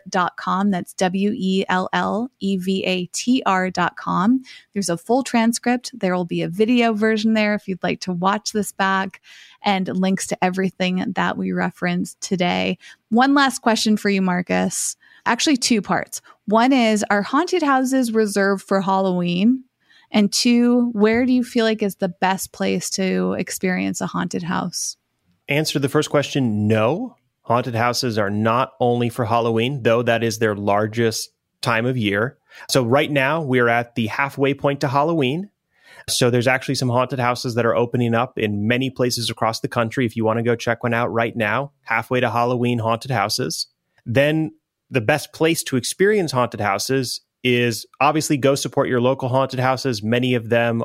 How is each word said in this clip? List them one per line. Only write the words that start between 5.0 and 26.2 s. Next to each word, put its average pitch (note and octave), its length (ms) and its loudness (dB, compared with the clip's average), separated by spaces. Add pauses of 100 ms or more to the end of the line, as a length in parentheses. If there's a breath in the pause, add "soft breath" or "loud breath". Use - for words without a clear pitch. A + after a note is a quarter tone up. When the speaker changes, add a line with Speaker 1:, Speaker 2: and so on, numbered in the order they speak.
Speaker 1:
transcript. A#3+ 720 -2
There F#3 160 0
will F3+ 120 -2
be E3+ 160 -4
a E3 80 -4
video A#3 440 2
version A3 420 2
there G#3 200 2
if G3+ 140 -6
you'd F#3 120 -6
like F3 200 -2
to F#3 100 -6
watch F#3+ 400 -2
this G#3 220 -4
back, F#3+ 480 -2 (420 loud breath)
and F#3+ 240 0 (100)
links F#3+ 300 0
to - 160 -4
everything F#3 640 -2 (100)
that F#3 220 -2
we F#3+ 160 -4
referenced F3+ 640 -4
today. F#3 580 -2 (340 loud breath)
One C4 220 4
last C4+ 260 2
question A3 360 2
for G#3 140 -2
you, G3 120 2
Marcus. F#3 760 -2 (280 soft breath)
Actually, A#3+ 300 2
two A#3 260 2
parts. - 400 -4 (260 soft breath)
One A#3 260 4
is, A3 360 2
are G3+ 120 2
haunted D#4+ 420 0
houses C4 480 2
reserved G3+ 500 2
for G3 200 0
Halloween? F#3+ 800 0 (520 soft breath)
And G#3 160 2
two, A#3+ 600 2
where A3+ 340 2
do B3 80 2
you B3+ 100 2
feel A#3 220 0
like A3 160 0
is G3 140 -2
the F#3+ 140 -2
best F#3 420 -2
place F#3+ 400 -2
to F#3 480 -2
experience F#3 600 -4
a F#3 60 -4
haunted F3+ 380 -4
house? - 520 -6 (520)
Speaker 2:
Answer D3+ 320 0
the C3 100 0
first D3+ 220 0
question, A#2+ 560 0